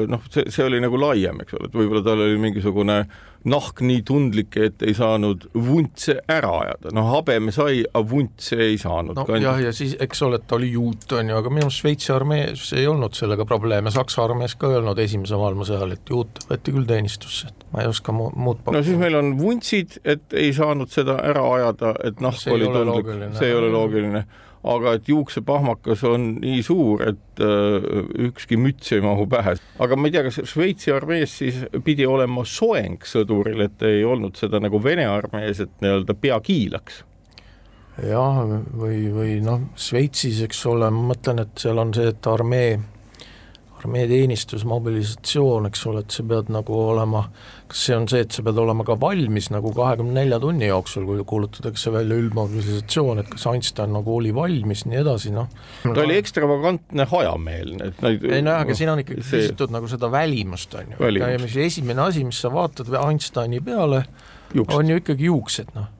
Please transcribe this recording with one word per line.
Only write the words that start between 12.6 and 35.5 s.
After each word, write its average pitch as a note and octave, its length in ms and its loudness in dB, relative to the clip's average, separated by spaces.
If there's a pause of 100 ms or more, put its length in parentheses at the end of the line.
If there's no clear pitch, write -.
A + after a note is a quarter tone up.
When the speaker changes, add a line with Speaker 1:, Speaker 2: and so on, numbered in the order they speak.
Speaker 2:
ei C3+ 80 2
olnud D3 320 0
sellega G#2 320 0
probleeme. A2 400 2
Saksa B2 380 0
armees A#2+ 340 -2
ka C#3 80 2
ei C3 80 4
olnud A2 240 0
esimese G2+ 400 -2
maailmasõja G2+ 400 -2
ajal, F#2 160 -4
et - 160 -8
juut A#2+ 380 -4
võeti - 260 -4
küll C3 80 0
teenistusse. G#2+ 640 -2 (240)
Ma G#2+ 80 -2
ei A#2 80 0
oska A2+ 240 -4
mu-, A2+ 240 -2
muud B2 240 0
pakkuda. - 160 0
Speaker 1:
No D3 80 2
siis F3 160 2
meil E3 160 2
on C#3+ 240 2
vuntsid, G#3 640 0
et D3 320 0
ei C#3+ 160 4
saanud D3 400 0
seda C3+ 320 2
ära C#3+ 160 2 (140)
ajada, A#2 400 2 (100)
et A2+ 160 -4
nahk B2+ 160 0
Speaker 2:
See - 160 0
ei A2+ 60 4
Speaker 1:
oli A2 100 4
Speaker 2:
ole B2+ 160 2
Speaker 1:
tundlik. A#2 80 2 (160)
Speaker 2:
loogiline. G#2 320 -6
Speaker 1:
See B2+ 80 4
ei A#2+ 80 4
ole A2+ 160 2
loogiline. G#2+ 520 0 (360)
Aga A#2+ 320 2
et A2 160 -2
juuksepahmakas C#3 960 0
on A#2+ 200 2 (120)
nii C3 240 -2
suur, B2 400 2
et, - 400 -4
äh, G#2 440 2 (420)
ükski A#2+ 340 -2
müts - 320 0
ei G#2 80 4
mahu G#2 240 2
pähe. G2 300 2 (240)
Aga B2+ 180 2
ma C#3+ 80 2
ei D3+ 80 2
tea, E3+ 140 2
kas A#2 100 -6 (140)
Šveitsi E3 420 0
armees D3+ 400 0
siis B2+ 300 -4 (160)
pidi D3 260 2
olema B2+ 400 2
soeng C3 560 0
sõduril, G#2+ 640 2
et - 160 -4
ei G#2+ 240 4
olnud A2+ 320 0
seda G#2 240 0
nagu G#2 220 2
Vene D3+ 260 2
armees, G#2 560 -2